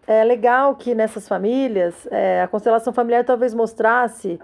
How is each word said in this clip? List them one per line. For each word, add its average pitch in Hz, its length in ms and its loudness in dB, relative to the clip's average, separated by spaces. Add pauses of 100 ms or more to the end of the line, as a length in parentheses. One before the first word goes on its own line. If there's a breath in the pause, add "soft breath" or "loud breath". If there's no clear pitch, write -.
é 220 180 4
legal 247 500 2
que 240 200 -4
nessas 220 320 -4
famílias, 202 840 -2
é, 185 320 0
a 180 60 -2
constelação 226 440 0
familiar 240 320 0
talvez 247 300 0
mostrasse, 226 880 -2